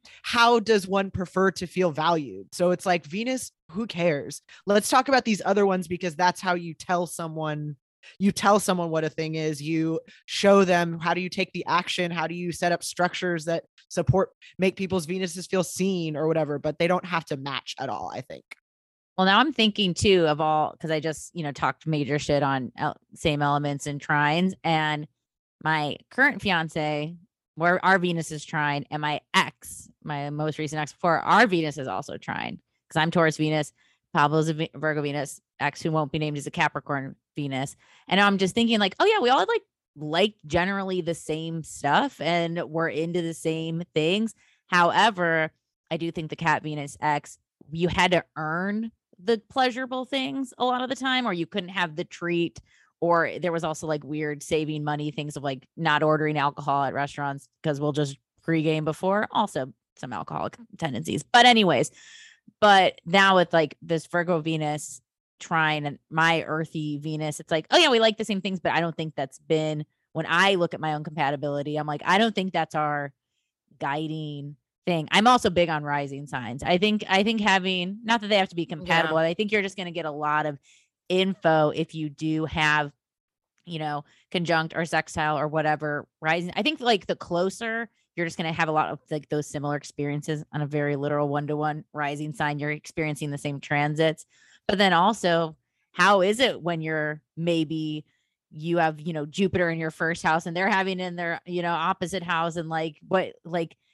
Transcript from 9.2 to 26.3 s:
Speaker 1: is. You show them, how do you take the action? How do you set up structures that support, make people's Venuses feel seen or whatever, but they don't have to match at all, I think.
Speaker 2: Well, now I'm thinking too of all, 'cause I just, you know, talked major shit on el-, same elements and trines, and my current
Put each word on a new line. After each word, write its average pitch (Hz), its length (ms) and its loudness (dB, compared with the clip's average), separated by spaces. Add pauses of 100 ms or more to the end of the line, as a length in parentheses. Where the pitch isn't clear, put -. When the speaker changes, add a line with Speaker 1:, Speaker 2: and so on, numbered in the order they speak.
Speaker 1:
is. 156 260 -4
You 160 400 0 (260)
show 196 380 6
them, 175 340 2
how 165 160 0
do 180 60 -2
you 180 80 -6
take 185 240 -4
the 175 140 -8
action? 170 440 0
How 165 160 -4
do 170 80 -8
you 175 180 -4
set 175 180 0
up 170 120 -2
structures 175 600 -2
that 165 200 -4 (240)
support, 185 420 2 (280)
make 185 180 2
people's 185 300 -4
Venuses 180 400 -6
feel 185 180 0
seen 175 520 -2
or 156 100 0
whatever, 151 320 0
but 151 200 -4
they 170 80 2
don't 180 180 0
have 170 220 -2
to 147 100 -4
match 135 420 -8
at 131 100 -6
all, 92 240 -6
I - 80 -8
think. 76 240 -16 (720)
Speaker 2:
Well, 185 80 4
now 196 140 8
I'm 285 140 4
thinking 208 400 2
too 185 340 6
of 151 140 2
all, 156 380 2
'cause 160 120 -6
I 156 80 0
just, 151 340 -6
you 170 100 -6
know, 143 100 -4
talked - 340 -2
major 147 320 0
shit 143 240 2
on 135 340 -2
el-, 147 200 -4 (160)
same 147 280 0
elements 143 460 0
and 143 140 -6
trines, 156 520 2 (100)
and 151 440 0 (560)
my 151 340 -2 (140)
current 262 300 2